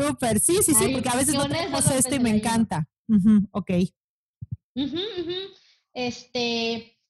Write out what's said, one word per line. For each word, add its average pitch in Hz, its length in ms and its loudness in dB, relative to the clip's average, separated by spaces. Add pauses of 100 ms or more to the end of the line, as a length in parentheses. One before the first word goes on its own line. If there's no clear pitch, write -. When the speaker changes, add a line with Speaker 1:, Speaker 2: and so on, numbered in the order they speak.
Speaker 1:
Súper, 233 320 0
sí, 349 220 2
sí, 330 120 4
sí, - 100 4
Speaker 2:
Ahí, 262 80 0
Speaker 1:
porque 254 160 -2
a 247 80 0
veces 269 180 0
no 277 80 0
Speaker 2:
con 285 100 -2
eso 311 60 -2
Speaker 1:
tenemos 320 280 -2
esto 277 100 2
y 262 60 2 (160)
Speaker 2:
rompes - 20 0
Speaker 1:
me 240 100 2
Speaker 2:
el 220 60 2
ayuno. 214 140 0
Speaker 1:
encanta. 208 380 0 (200)
Ujú, 208 440 4
ok. 196 180 -6 (1040)
Speaker 2:
Ujú, 277 220 -4 (240)
ujú. 339 120 -6 (600)
Este... 233 1000 -6 (160)